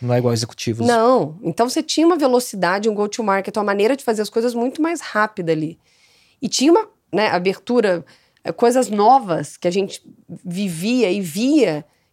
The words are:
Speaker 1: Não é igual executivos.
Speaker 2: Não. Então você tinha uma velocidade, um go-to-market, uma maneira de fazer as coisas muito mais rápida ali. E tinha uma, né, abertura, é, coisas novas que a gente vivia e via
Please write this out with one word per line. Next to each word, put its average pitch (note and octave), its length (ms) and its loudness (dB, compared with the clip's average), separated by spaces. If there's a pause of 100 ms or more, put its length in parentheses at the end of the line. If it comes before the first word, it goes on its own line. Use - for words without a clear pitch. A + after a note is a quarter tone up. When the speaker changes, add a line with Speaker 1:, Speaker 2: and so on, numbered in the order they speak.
Speaker 1:
Não B2 120 0
é B2 40 4
igual A#2+ 160 2
executivos. A#2 520 -4
Speaker 2:
Não. A3+ 560 2
Então A#3 260 0
você D4 140 -2
tinha - 240 2
uma F4 100 4
velocidade, A3+ 720 0
um G#3+ 60 -2
go-to-market, G#3 640 -2
uma G#3 60 -2
maneira G3+ 300 2
de C4+ 80 -10
fazer A3 200 -2
as G#3 80 -8
coisas A#3 240 -2
muito B3 260 -4
mais E4 220 -2
rápida G#3+ 500 -2
ali. D#3 260 -4 (640)
E G#3+ 80 -4
tinha D4 240 2
uma, A4 160 2 (240)
né, G#3 160 0
abertura, F#3 800 0 (360)
é, - 100 -8
coisas A#3+ 360 2
novas G#3 720 2
que F3+ 100 0
a - 20 -2
gente F#3+ 300 -4 (420)
vivia F#3+ 680 -2
e G3 100 -2
via G3 640 0 (280)